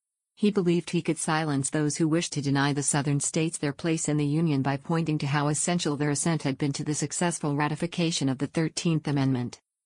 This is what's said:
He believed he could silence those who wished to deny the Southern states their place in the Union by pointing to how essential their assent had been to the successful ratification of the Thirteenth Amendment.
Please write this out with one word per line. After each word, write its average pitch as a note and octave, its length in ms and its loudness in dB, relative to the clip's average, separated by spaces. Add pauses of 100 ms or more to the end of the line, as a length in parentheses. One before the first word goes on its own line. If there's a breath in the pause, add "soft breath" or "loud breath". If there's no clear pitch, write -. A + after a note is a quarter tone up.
(340)
He G#3 160 2
believed F3 380 2
he E3+ 140 0
could E3 160 -2
silence D#3 500 0
those D3+ 280 0
who E3 120 2
wished E3 260 0
to D3+ 60 -4
deny C#3 320 2
the C#3 100 -2
Southern C#3+ 380 0
states E3 380 -2
their C#3+ 160 -2
place D#3+ 340 -2
in D3+ 80 2
the D3 80 2
Union D3 380 2
by C#3 160 0
pointing D#3+ 400 0
to D3 80 -4
how C#3+ 220 2
essential D#3 480 0
their D3 140 0
assent D#3 340 0
had C3+ 120 0
been C#3+ 180 0
to - 100 -6
the D3+ 100 -2
successful D#3 640 -2
ratification D3+ 760 0
of C3 80 -2
the C#3+ 80 -2
Thirteenth D#3+ 600 0
Amendment. C3 540 0 (260)